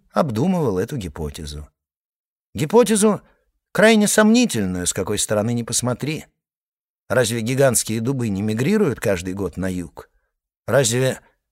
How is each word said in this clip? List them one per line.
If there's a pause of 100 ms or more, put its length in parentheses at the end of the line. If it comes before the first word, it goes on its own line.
(120)
обдумывал
эту
гипотезу. (880)
Гипотезу (500)
крайне
сомнительную,
с
какой
стороны
ни
посмотри. (840)
Разве
гигантские
дубы
не
мигрируют
каждый
год
на
юг? (560)
Разве (320)